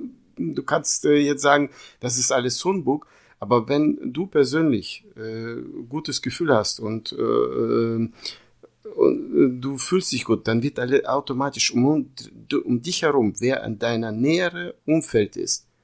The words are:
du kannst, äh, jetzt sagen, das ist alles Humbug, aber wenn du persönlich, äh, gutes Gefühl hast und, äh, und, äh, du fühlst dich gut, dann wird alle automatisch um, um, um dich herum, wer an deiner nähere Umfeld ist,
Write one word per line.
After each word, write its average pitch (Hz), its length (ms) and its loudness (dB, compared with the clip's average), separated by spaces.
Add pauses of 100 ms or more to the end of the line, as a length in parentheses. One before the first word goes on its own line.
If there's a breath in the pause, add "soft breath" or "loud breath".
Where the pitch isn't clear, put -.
(360)
du 147 260 -4
kannst, - 440 0
äh, 147 100 6
jetzt 143 260 2
sagen, 143 280 4 (300 loud breath)
das 123 180 -2
ist 123 140 0
alles 123 320 0
Humbug, 156 420 0 (320 soft breath)
aber 117 300 2
wenn 147 440 0
du 165 140 -4
persönlich, 139 800 0 (120)
äh, 113 400 -8 (320)
gutes 147 320 -6
Gefühl - 340 0
hast 107 260 0
und, 110 320 -6
äh, - 40 -12
und, 117 960 2 (1200 loud breath)
äh, 127 240 4
du 135 180 -6
fühlst - 340 -2
dich 123 120 -4
gut, 110 240 -2
dann 117 140 2
wird 139 160 -4
alle 127 300 0
automatisch 135 640 -2
um, 120 140 2
um, 147 240 2 (540)
um 120 180 -2
dich 175 200 -4
herum, 139 360 2
wer 127 240 0
an 110 160 -8
deiner 117 340 -2
nähere 170 640 -2 (120)
Umfeld 147 500 2
ist, - 300 -4 (180)